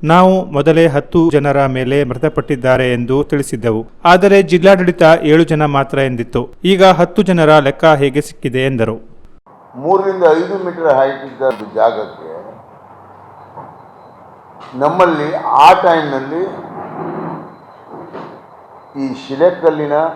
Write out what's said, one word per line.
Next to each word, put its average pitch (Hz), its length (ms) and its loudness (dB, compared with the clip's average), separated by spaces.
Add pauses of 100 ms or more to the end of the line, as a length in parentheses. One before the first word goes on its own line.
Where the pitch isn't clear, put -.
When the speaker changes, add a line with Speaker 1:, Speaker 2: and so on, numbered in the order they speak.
Speaker 1:
ನಾವು 185 400 4
ಮೊದಲೇ 156 440 2
ಹತ್ತು 160 420 0
ಜನರ 139 360 0
ಮೇಲೆ 131 380 -2
ಮೃತಪಟ್ಟಿದ್ದಾರೆ 131 880 -2
ಎಂದು 123 320 -2
ತಿಳಿಸಿದ್ದೆವು. 117 600 -4 (180)
ಆದರೆ 190 380 4
ಜಿಲ್ಲಾಡಳಿತ 180 600 2 (200)
ಏಳು 160 220 4
ಜನ 151 200 -2
ಮಾತ್ರ 139 340 -2
ಎಂದಿತ್ತು. 127 500 -4 (160)
ಈಗ 185 200 4
ಹತ್ತು 175 380 4
ಜನರ 160 360 4
ಲೆಕ್ಕ 143 260 0
ಹೇಗೆ 143 360 2
ಸಿಕ್ಕಿದೆ 131 380 -8
ಎಂದರು. 117 680 -4 (500)
Speaker 2:
ಮೂರರಿಂದ 185 540 0
ಐದು 180 340 -2
ಮೀಟರ್ 165 300 -2
ಹೈಟ್ 139 300 -2
ಇದ್ದ 120 500 -6
ಜಾಗಕ್ಕೆ 107 600 -4 (2500)
ನಮ್ಮಲ್ಲಿ 156 640 0
ಆ 143 360 4
ಟೈಮ್‌ನಲ್ಲಿ 156 680 -2 (2500)
ಈ 131 100 -8 (140)
ಶಿಲೆಕಲ್ಲಿನ 156 640 0 (240)